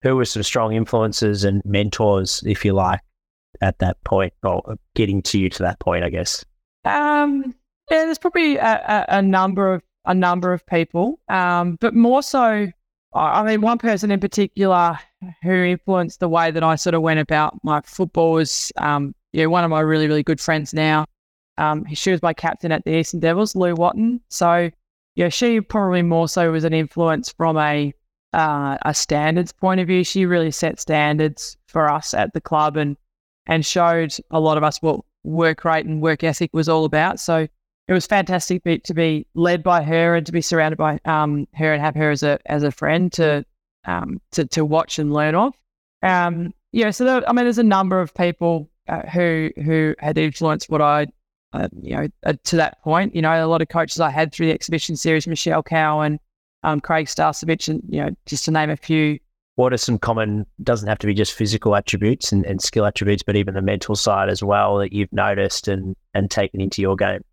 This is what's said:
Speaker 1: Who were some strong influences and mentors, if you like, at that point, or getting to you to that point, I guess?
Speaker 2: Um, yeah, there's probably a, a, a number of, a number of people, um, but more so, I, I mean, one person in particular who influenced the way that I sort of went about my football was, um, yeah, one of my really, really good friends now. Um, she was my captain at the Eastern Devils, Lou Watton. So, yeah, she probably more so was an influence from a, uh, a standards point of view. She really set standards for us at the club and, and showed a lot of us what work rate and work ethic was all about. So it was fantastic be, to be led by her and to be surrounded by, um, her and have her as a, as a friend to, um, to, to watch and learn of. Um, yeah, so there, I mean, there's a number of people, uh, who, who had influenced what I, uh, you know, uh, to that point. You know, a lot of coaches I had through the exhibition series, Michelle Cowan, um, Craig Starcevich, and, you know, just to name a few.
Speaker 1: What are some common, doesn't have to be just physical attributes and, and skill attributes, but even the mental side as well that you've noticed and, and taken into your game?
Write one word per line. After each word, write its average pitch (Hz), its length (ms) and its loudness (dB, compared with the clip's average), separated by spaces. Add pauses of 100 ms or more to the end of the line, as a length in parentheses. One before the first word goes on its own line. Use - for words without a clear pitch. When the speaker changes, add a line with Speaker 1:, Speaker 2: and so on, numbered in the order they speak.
Speaker 1:
Who 131 140 2
were 127 80 2
some - 180 -4
strong 113 300 0
influences 110 720 0
and 98 220 2
mentors, 101 800 0
if 104 180 -2
you 101 80 4
like, 92 280 0 (600)
at 95 200 0
that 92 240 -2
point, 95 280 0 (120)
or 95 320 -4 (180)
getting 98 260 0
to - 180 -2
you 92 120 2
to - 140 -8
that 87 160 -2
point, 87 240 0
I 87 40 -2
guess? - 340 -6 (440)
Speaker 2:
Um, 294 680 0 (360)
yeah, 320 140 4
there's 320 120 -2
probably 330 400 0
a, - 60 -2 (460)
a, 196 100 2
a 196 40 2
number 190 520 2
of, 170 80 -6 (240)
a 180 80 0
number 180 400 2
of 175 100 -8
people, 175 540 -2 (100)
um, 175 520 0
but 226 140 0
more 240 280 4
so, 220 460 2 (440)
I, 160 280 0
I - 20 0
mean, 214 180 2
one 226 160 2
person 208 340 0
in 196 100 2
particular 190 800 2 (440)
who 180 100 0
influenced 180 680 0
the 180 80 0
way 165 240 2
that 160 100 -2
I 160 140 2
sort 165 180 0
of 165 80 2
went 160 180 2
about 151 420 0
my 151 200 -2
football 165 500 0
was, - 460 0
um, 143 360 -2 (180)
yeah, 160 140 2
one 175 180 2
of 165 60 0
my 156 100 2
really, 156 260 2
really 151 160 2
good 151 180 -2
friends 156 320 -2
now. 156 320 0 (540)
Um, 151 340 -2
she 185 200 -2
was 170 100 -2
my 170 100 0
captain 165 400 -4
at 156 120 -2
the 160 120 0
Eastern 165 240 -2
Devils, 170 340 0
Lou 180 200 2
Watton. 214 460 0 (100)
So, 175 400 2 (460)
yeah, 175 120 2
she 233 320 2
probably 190 420 0
more 165 260 2
so 170 240 0
was 160 120 0
an 165 80 2
influence 160 580 0
from 160 280 0
a, 147 340 0 (400)
uh, 147 500 0
a 147 120 -2
standards 160 580 0
point 185 280 0
of 175 80 -2
view. 185 160 2
She 190 200 0
really 170 280 0
set - 280 -4
standards 151 840 0
for 156 240 0
us 151 240 -4
at - 180 -2
the 160 80 -6
club 151 360 0
and, 143 200 -2 (500)
and 160 200 0
showed 170 480 2 (160)
a 160 80 0
lot 156 180 2
of 151 60 0
us 151 180 0
what 160 200 0 (240)
work 160 400 0
rate 160 200 0
and 156 160 -4
work 156 220 0
ethic 165 300 -2
was 156 160 0
all 160 160 2
about. 156 340 0
So 160 300 0 (400)
it 185 40 2
was 185 140 2
fantastic 185 560 0
be, 170 180 0
to - 140 -8
be 156 400 0
led 170 300 2
by 175 180 2
her 165 320 2
and 165 120 0
to 170 40 -12
be 165 120 -2
surrounded 156 340 0
by, 151 280 -2
um, 151 500 -2
her 156 180 0
and 147 100 0
have 147 140 -2
her 151 140 2
as 143 120 -2
a, 143 240 2
as 147 160 0
a 147 80 2
friend 165 440 0
to, 147 300 2 (420)
um, 87 340 -6 (120)
to, 160 120 0
to 151 200 -2
watch 160 360 -2
and 147 120 0
learn 151 220 0
of. 233 200 0 (480)
Um, 175 520 0 (160)
yeah, 220 200 2
so 226 140 -2
there, 254 240 2
I - 40 2
mean, 240 140 2
there's 240 120 0
a 240 60 4
number 190 360 4
of 165 140 -4
people, 170 560 -2 (180)
uh, - 200 -6
who, 165 480 0
who 156 420 0
had 151 180 -2
influenced 156 540 -2
what 151 120 0
I, 147 260 2 (440)
uh, - 140 -4 (140)
you - 160 -8
know, 151 120 -4 (160)
uh, 160 100 0 (100)
to - 120 -2
that 160 260 0
point. 170 340 0
You 165 60 0
know, 160 220 2
a 160 40 0
lot 165 140 2
of 156 60 -4
coaches 165 300 -4
I 160 120 2
had 156 220 -2
through 165 140 -2
the 160 60 2
exhibition 160 420 -4
series, 156 320 0
Michelle 160 380 -2
Cowan, 151 560 0 (420)
um, 156 160 0
Craig 160 280 -2
Starcevich, 160 600 -2
and, 156 200 -4
you 151 160 -4
know, 151 60 -4 (160)
just - 180 -6
to 160 80 0
name 156 180 0
a 151 60 -4
few. 151 420 0 (380)
Speaker 1:
What 127 180 4
are 120 40 0
some 113 200 0
common, 107 480 -2 (160)
doesn't 107 260 -2
have 107 120 0
to - 60 -2
be 104 60 2
just 104 220 0
physical 107 420 0
attributes 104 560 0
and, 98 140 2
and 95 160 -4
skill 104 240 0
attributes, 104 360 0
but 104 140 0
even 98 180 0
the 98 60 -2
mental 98 340 -2
side 98 360 2
as 98 120 -2
well 101 360 2
that 101 140 -2
you've 101 200 -2
noticed 98 560 -2
and, 95 260 -4 (200)
and 98 160 0
taken 98 320 -2
into 95 180 -4
your 95 160 2
game? 95 240 -2 (120)